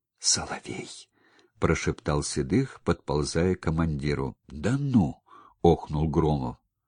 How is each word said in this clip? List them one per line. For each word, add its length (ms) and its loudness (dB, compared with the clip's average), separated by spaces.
«Соловей!» — 920 -4
прошептал 640 0
Седых, 600 -2
подползая 720 0
к 60 -10
командиру. 760 -2
«Да 300 -2
ну!» — 440 2
охнул 480 4
Громов. 480 0